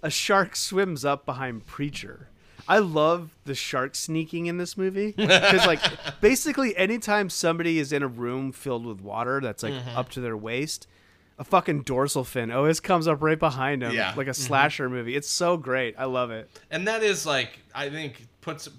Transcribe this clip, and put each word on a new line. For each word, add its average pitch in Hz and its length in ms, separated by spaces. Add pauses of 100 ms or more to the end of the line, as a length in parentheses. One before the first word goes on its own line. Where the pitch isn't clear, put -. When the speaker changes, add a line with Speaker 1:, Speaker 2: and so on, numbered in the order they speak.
Speaker 1:
a 156 80
shark 196 440
swims 185 500
up 143 220
behind 127 400
Preacher. - 640 (400)
I 190 100
love 165 560 (100)
the 139 100
shark 135 400
sneaking 160 520
in 175 120
this 175 180
movie. 196 360
Speaker 2:
<laughs> - 60
Speaker 1:
'Cause, 190 480
like, 165 140 (400)
basically 262 560
anytime 208 540
somebody 165 480
is 143 140
in 143 100
a 135 60
room 123 440
filled 120 340
with 104 140
water 117 400
that's, 117 220
like, 143 100
Speaker 2:
Mm-hmm. 123 240
Speaker 1:
up 127 140
to 131 100
their 117 160
waist, 117 500 (520)
a 135 60
fucking 170 380
dorsal 135 420
fin 117 260
always 147 280
comes 170 300
up 151 140
right 156 160
behind 135 440
him, 117 100
Speaker 2:
Yeah. 104 240
Speaker 1:
like 139 120
a - 20
Speaker 2:
Mm-hmm. 131 120
Speaker 1:
slasher 139 460
movie. 127 280
It's 143 140
so 175 260
great. 127 420
I 131 60
love 127 260
it. 110 180 (220)
Speaker 2:
And 175 160
that 220 160
is, 202 240
like, 135 320 (160)
I 143 160
think 143 360 (140)
puts 151 280 (100)